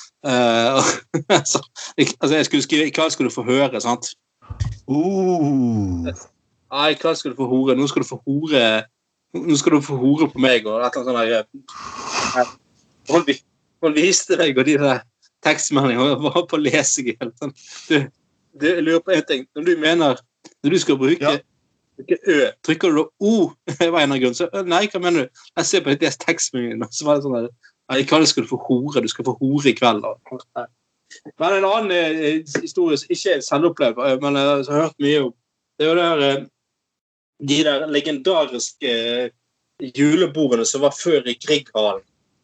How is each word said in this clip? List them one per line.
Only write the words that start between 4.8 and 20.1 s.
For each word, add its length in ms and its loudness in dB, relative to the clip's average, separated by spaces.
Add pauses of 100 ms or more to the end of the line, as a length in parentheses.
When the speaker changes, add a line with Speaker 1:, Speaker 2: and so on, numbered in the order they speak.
Speaker 2:
Oh. 1200 0 (640)
Speaker 1:
"Ja, 200 0
i 80 0
kveld 180 0
skal 160 -8
du 80 -12
få 80 -2
hore, 300 2
nå 100 2
skal 160 -2
du 40 -14
få 180 -12
hore, 360 0 (720)
nå 240 0
skal 180 4
du 60 2
få 160 -6
hore 320 2
på 120 -4
meg", 240 4
og 160 -2
et 160 -2
eller 180 -4
annet 260 0
sånt 920 -10
der, 60 4
eh, 120 -6 (540)
folk 200 2
vi-, 120 -2 (420)
folk 140 0
viste 420 0
meg, 200 0
og 80 2
de 120 4
der 240 0 (400)
tekstmeldingene 800 2
var 260 0
på 120 -4
lesing, 580 0
helt 220 -10
sånn. 140 -10 (320)
Du, 140 2 (580)
du, 100 -2
jeg 160 2
lurer 220 2
på 100 0
en 140 0
ting. 240 -2
Når 160 -6
du 80 4
mener, 420 2 (460)